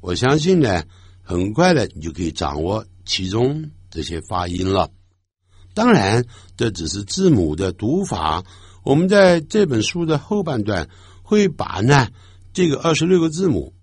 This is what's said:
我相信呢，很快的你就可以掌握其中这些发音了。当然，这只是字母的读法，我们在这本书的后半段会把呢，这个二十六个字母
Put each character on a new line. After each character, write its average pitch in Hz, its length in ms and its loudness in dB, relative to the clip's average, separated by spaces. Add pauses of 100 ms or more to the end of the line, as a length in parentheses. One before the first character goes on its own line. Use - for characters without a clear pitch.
我 92 140 -4
相 131 240 0
信 180 200 2
呢， 98 240 0 (400)
很 95 300 -4
快 175 200 2
的 113 140 0
你 - 140 -14
就 80 100 -8
可 71 120 -10
以 80 80 -4
掌 73 320 -6
握 104 220 -4 (200)
其 92 240 -6
中 143 420 -2 (180)
这 82 120 -10
些 82 200 -8
发 90 260 -6
音 90 240 -4
了。 90 200 0 (840)
当 233 180 2
然， 120 340 2 (320)
这 120 140 -2
只 85 160 -8
是 101 160 -8
字 185 260 0
母 85 260 4
的 92 160 -2
读 143 340 -2
法， 80 380 -4 (400)
我 135 120 2
们 175 120 2
在 185 320 6
这 196 260 0
本 120 180 0
书 170 220 -4
的 156 120 0
后 135 260 -4
半 135 200 -4
段 98 260 -4 (320)
会 208 260 2
把 - 340 -6
呢， 131 280 4 (440)
这 180 140 0
个 135 140 0
二 165 140 0
十 156 100 -2
六 180 140 4
个 165 100 0
字 175 180 -2
母 - 340 -2